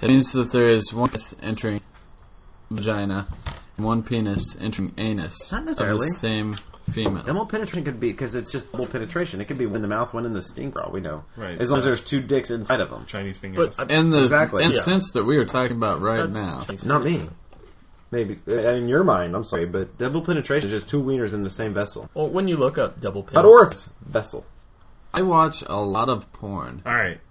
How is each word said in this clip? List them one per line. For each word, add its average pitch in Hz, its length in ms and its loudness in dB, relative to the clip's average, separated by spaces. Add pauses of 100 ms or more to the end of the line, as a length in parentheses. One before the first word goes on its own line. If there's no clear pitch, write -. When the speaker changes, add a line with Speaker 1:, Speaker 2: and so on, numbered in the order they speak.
Speaker 1:
It 110 80 0
means 131 240 6
that 123 180 0
there 123 140 4
is 113 280 4
one 123 160 0
penis - 340 -4
entering 107 380 -4 (880)
vagina 101 560 -2 (500)
and 104 80 -2
one 113 160 2
penis 107 580 -2
entering 98 380 -6
anus 101 540 -4
Speaker 2:
Not 220 100 -4
Speaker 1:
of 311 60 -8
Speaker 2:
necessarily. 113 400 -2
Speaker 1:
the 170 60 0
same 107 400 -2 (360)
female. 107 340 -2
Speaker 2:
Double 190 220 -2
penetration 208 400 -6
could 131 140 -6
be, 117 120 0
'cause 110 220 -6
it's 120 180 -6
just 135 200 -8
double 123 160 -6
penetration. 170 540 -6
It 208 40 -6
could 135 140 -8
be 123 80 0
one 101 80 -4
in 113 80 -2
the 95 40 -4
mouth, 110 240 -2
one 117 140 -6
in 113 80 -4
the 98 80 -4
sting, - 300 -8
for - 100 -8
all - 100 -8
we 95 100 -6
know. 78 220 -8 (140)
Speaker 3:
Right. 95 240 -8
Speaker 2:
As 120 80 -2
long 143 80 2
as 131 80 0
there's 127 160 0
two - 180 -2
dicks 131 300 0
inside 117 320 -2
of 90 80 -4
them. 57 160 -12
Speaker 3:
Chinese 98 320 -10
fingers. 98 400 -2
Speaker 4:
But 123 140 -4
I - 20 2
Speaker 1:
In 160 160 6
the 151 140 6
Speaker 2:
Exactly. 143 400 2
Speaker 1:
instance 170 500 4
Speaker 4:
Yeah. 120 80 2
Speaker 1:
that 101 60 0
we 147 100 4
are 123 80 4
talking 127 320 -2
about 90 240 0
right 110 160 0
Speaker 4:
That's 101 180 -2
Speaker 1:
now. 87 300 -6
Speaker 4:
Chinese - 180 -10
Speaker 2:
Not 135 200 2
Speaker 4:
fingers. 160 180 0
Speaker 2:
me. 80 80 -10 (800)
Maybe. 110 280 -2 (120)
Uh, 104 40 2 (180)
in 120 180 0
your 147 140 4
mind, 90 320 2
I'm 110 80 -2
sorry, 87 240 -2
but 92 320 -4
double 135 220 -2
penetration 147 500 0
is 107 100 -2
just - 80 -12
two 147 120 0
wieners 127 340 -2
in 101 80 -2
the 95 80 -4
same 107 240 -4
vessel. 101 400 -6
Speaker 4:
Well, 151 120 -2
when 190 200 -2
you 170 100 0
look 131 220 2
up 131 200 -2
double 101 220 -6
pen- - 140 -2
Speaker 2:
Not 165 100 8
orifice. 220 460 10 (120)
Vessel. - 440 -4 (680)
Speaker 1:
I 170 80 0
watch 160 460 4
a 98 120 -4
lot 104 300 0
of 113 240 -4
porn. 92 540 -8
Speaker 3:
All 120 80 -2
right. 95 240 -2 (120)